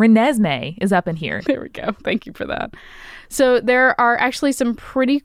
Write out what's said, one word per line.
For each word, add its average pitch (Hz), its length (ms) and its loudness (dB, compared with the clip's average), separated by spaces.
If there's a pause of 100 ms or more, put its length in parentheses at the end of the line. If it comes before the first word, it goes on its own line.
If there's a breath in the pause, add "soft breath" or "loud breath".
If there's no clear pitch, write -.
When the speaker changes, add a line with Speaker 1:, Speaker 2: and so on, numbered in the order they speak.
Speaker 1:
Renesmee 220 800 2
is 190 120 0
up 175 140 0
in 165 80 -4
here. 156 300 -6
Speaker 2:
There - 160 -2
we - 80 -14
go. - 340 -8
Thank - 220 -4
you - 80 -16
for - 120 -10
that. - 280 -8 (540 loud breath)
So 254 320 2
there 247 400 2
are 240 200 2
actually 262 320 0
some 240 240 -2
pretty 262 500 -2